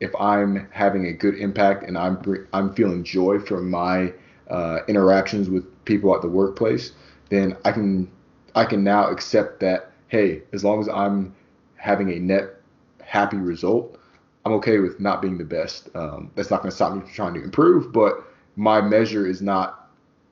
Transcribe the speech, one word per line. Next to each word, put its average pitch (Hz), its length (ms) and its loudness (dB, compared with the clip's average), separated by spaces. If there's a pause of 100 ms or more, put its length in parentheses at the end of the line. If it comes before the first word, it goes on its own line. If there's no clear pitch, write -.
if - 200 -6
I'm 101 520 0
having 98 340 0
a 85 60 -4
good 98 240 0
impact 101 480 0
and 90 140 -8
I'm 92 180 -2
br-, 95 360 -6
I'm 98 220 -2
feeling 90 300 0
joy 95 360 0
from 92 300 -6
my, 92 440 -2 (360)
uh, 82 380 -4
interactions 95 600 4
with 92 140 -2 (220)
people 98 300 2
at - 60 -4
the 85 60 -4
workplace, 98 640 0 (380)
then 95 340 0
I 104 80 2
can, 98 380 -2 (460)
I 113 100 4
can 101 180 0
now 101 260 4
accept - 500 -2
that, 92 320 -2 (160)
hey, 98 340 0 (100)
as 98 120 -4
long 107 160 2
as 104 80 -4
I'm 101 460 -2 (420)
having 98 360 0
a 85 80 -6
net 95 400 -2 (420)
happy 101 360 -2
result, 87 600 -2 (480)
I'm 110 80 0
okay 107 260 2
with 92 200 -2
not 98 220 -2
being 95 160 -4
the 82 60 -10
best." - 520 -8
Um, 76 400 -10
that's 98 140 -4
not 95 120 0
gonna 92 100 -6
stop 92 220 -2
me 98 60 -8
from - 100 -14
trying 92 240 -6
to 78 100 -8
improve, 95 480 4
but 107 320 2 (320)
my 107 240 4
measure 107 460 2
is 92 160 -4
not 95 380 -2 (520)